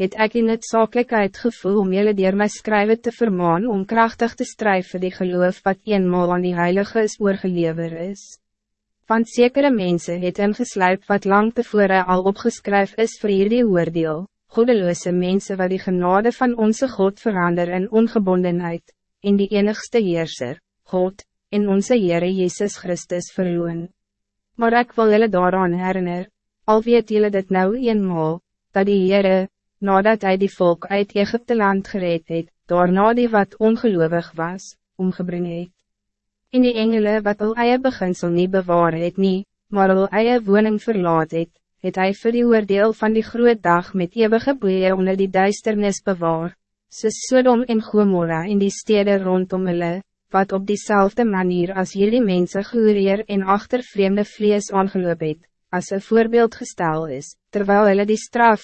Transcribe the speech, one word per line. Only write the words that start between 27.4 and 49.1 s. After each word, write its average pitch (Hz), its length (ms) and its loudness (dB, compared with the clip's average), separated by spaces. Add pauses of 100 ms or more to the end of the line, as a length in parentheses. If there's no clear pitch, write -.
nou 190 280 0
eenmaal, 185 600 -2 (340)
dat 196 160 0
die 196 160 2
Heere, 190 440 2 (280)
nadat 202 440 2
hij 190 160 0
die 196 180 -2
volk 175 340 0
uit 202 240 -2
Egypte 233 420 -2
land 196 320 0
gered 170 400 -4
het, 165 240 -6 (140)
daarna 180 480 4
die 240 160 2
wat 208 280 0
ongelovig 180 760 0
was, 170 400 -8 (240)
omgebring 180 480 -4
het. 175 300 -10 (800)
En 254 80 4
die 247 160 2
engele 220 460 2
wat 208 180 -2
al 220 160 -2
eie 240 240 2
beginsel 185 480 -2
nie 175 160 2
bewaar 175 480 0
het 175 240 -4
nie, 190 240 0 (320)
maar 190 160 4
al 190 140 2 (100)
eie 233 300 2
woning 214 340 2
verlaat 170 560 0
het, 165 140 -4 (340)
het 185 160 -4
hy 190 220 0
vir 233 140 0
die 240 120 2
oordeel 214 480 2
van 220 220 0
die 220 80 0
groot 233 400 2
dag 175 280 2
met 180 220 -4
ewige 226 460 2
boeie 190 340 0
onder 190 240 0
die 196 80 0
duisternis 202 800 0
bewaar, 170 480 -2 (340)
soos - 380 -6
Sodom 254 420 4
en 220 160 0
Gomorra 175 640 2
en 202 160 0
die 196 80 0
stede 202 540 2